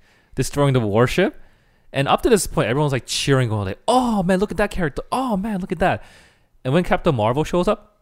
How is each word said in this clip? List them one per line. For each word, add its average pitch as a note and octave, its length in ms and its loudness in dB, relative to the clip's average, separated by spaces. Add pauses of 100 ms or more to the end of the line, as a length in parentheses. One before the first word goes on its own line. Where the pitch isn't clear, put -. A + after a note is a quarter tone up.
(340)
destroying C#3 380 0
the C3 80 4
warship. A#2+ 580 2 (540)
And C3+ 160 -2
up - 140 2
to F4 80 2
this G#3+ 180 2
point, C3 220 -2
everyone's, C#3+ 220 0
like, B2 140 -4
cheering, C3 440 0
going G#2 160 -4
like, F#2+ 200 -8
"Oh A#3 380 2
man, F#3 160 2
look G#3 100 -2
at F3 60 -10
that G#3 140 -2
character! E3 320 -4 (100)
Oh B3 240 -2
man, G3 240 -4
look F#3+ 100 -8
at E3+ 100 -6
that!" D#3 220 0 (640)
And B2+ 100 0
when F3+ 80 4
Captain F3 320 0
Marvel B2 300 0
shows F3+ 240 -2
up, - 340 -4